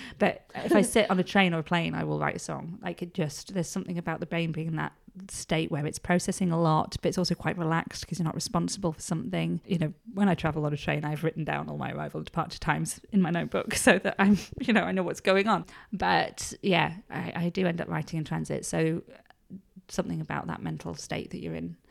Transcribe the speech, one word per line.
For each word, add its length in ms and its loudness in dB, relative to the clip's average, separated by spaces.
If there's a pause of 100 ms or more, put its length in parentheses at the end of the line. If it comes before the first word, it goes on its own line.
(180)
But 260 0 (120)
if 180 0
I 80 8
sit 280 4
on 80 4
a 60 4
train 300 4
or 60 0
a 20 -2
plane, 320 2
I 100 -2
will 140 0
write 180 0
a 40 -8
song. 420 -8
Like, 180 -6
it 140 -10
just, 400 -4
there's 160 -2
something 260 -4
about 240 -4
the 60 -6
brain 260 -2
being 160 -4
in 80 -2
that 160 -4 (380)
state 400 -2
where 160 -2
it's 140 -6
processing 500 0
a 100 2
lot, 400 4
but 80 0
it's 100 -2
also 180 2
quite 200 -2
relaxed 520 -2
'cause 100 -6
you're 60 0
not 100 0
responsible 580 -2
for 80 -10
something. 640 -2
You 140 0
know, 140 0 (200)
when 160 4
I 60 6
travel 320 0
on 60 0
a 40 -2
train, 280 -2
I've 180 -2
written 220 -2
down 240 -2
all 100 -6
my 140 -6
arrival 260 -6
and 80 -8
departure 320 -6
times 400 -2 (140)
in 100 6
my 80 2
notebook 440 -2
<laughs> 120 4
so 140 8
that 180 -2
I'm, 180 8 (240)
you 120 0
know, 100 6
I 80 -2
know 140 0
what's 160 -4
going 260 4
on. 180 2 (280)
But 600 0 (100)
yeah, 320 4 (140)
I, 240 -6 (120)
I 60 2
do 140 0
end 160 0
up 80 -6
writing 300 -4
in 60 -2
transit. 420 -4
So 360 0 (840)
something 320 -4
about 280 -6
that 140 -6
mental 340 -8
state 340 -8
that 80 -10
you're 160 -8
in. 220 -8 (140)